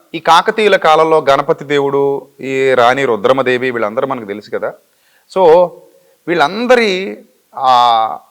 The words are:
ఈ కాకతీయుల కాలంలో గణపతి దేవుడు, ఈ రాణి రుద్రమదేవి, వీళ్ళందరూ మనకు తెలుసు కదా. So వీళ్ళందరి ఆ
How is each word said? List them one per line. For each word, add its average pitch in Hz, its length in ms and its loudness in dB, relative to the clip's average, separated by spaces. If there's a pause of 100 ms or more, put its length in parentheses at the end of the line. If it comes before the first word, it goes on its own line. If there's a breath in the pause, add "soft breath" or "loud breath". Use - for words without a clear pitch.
(140)
ఈ 165 40 -8
కాకతీయుల 190 580 2
కాలంలో 156 540 2
గణపతి 147 340 -2
దేవుడు, 139 640 -2 (120)
ఈ 135 340 -2
రాణి 127 300 2
రుద్రమదేవి, 123 680 0
వీళ్ళందరూ 117 360 -4
మనకు 127 180 -8
తెలుసు 104 260 -12
కదా. 107 240 -8 (600)
So 175 340 4 (580 soft breath)
వీళ్ళందరి 202 880 -2 (380)
ఆ 120 640 2 (120)